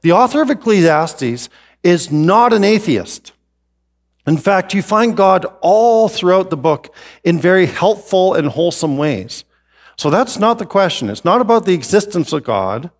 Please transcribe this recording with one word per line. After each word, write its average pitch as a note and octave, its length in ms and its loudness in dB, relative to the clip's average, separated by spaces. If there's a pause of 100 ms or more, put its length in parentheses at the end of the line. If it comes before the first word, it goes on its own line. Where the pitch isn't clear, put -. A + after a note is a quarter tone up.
The E3 100 2
author B3+ 300 2
of C#4 80 0
Ecclesiastes D#3+ 960 0 (340)
is F3 300 0
not F#3+ 400 2
an G#3 120 2
atheist. G3 680 -2 (920)
In D#3 100 2
fact, F#3+ 380 0
you G3 80 0
find A3 340 0
God F#3+ 300 2 (160)
all A3 460 2
throughout F#3 420 0
the E3 60 -4
book D3 380 -4 (300)
in E3+ 160 0
very F3+ 260 2
helpful F#3+ 680 -2
and D3+ 140 -2
wholesome D#3 500 -4
ways. C#3 460 -6 (520)
So D3+ 140 -4
that's A#3 280 -2
not A3+ 200 0
the G#3 80 -10
question. F3+ 420 -2
It's G#2 160 -10
not G3+ 160 2
about A3+ 240 0
the F#3+ 100 0
existence F#3+ 580 -2
of D3+ 120 -6
God. G#2+ 560 -4